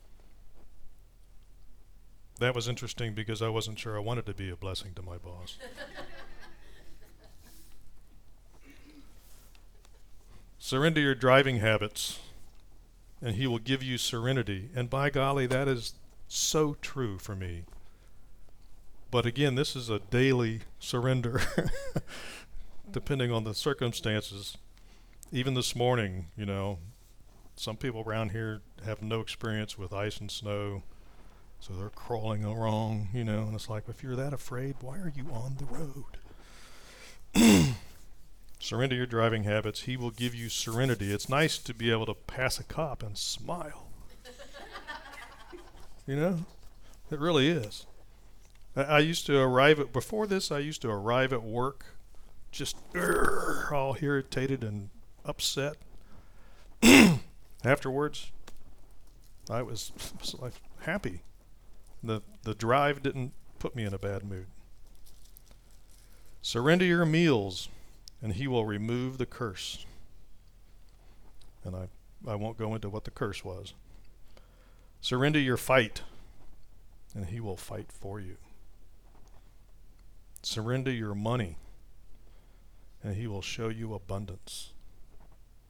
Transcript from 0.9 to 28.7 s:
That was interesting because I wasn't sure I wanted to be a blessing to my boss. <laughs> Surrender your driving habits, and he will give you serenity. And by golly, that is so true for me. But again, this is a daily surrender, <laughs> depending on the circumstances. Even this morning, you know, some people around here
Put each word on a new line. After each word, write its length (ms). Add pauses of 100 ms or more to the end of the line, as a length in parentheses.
That 140
was 140
interesting 480
because 260
I 80
wasn't 300
sure 180
I 40
wanted 260
to 80
be 160
a 40
blessing 380
to 80
my 160
boss. 460
<laughs> 340 (4000)
Surrender 420
your 140
driving 420
habits, 600 (1000)
and 160
he 120
will 100
give 240
you 160
serenity. 800
And 160
by 180
golly, 380
that 200
is 280 (320)
so 560
true 340
for 180
me. 280 (1500)
But 140
again, 300
this 200
is 140
a 100
daily 640 (180)
surrender, 640 (680)
<laughs> 800
depending 400
on 120
the 120
circumstances. 1040 (720)
Even 240
this 200
morning, 520 (100)
you 80
know, 320 (760)
some 200
people 300
around 260
here 300 (240)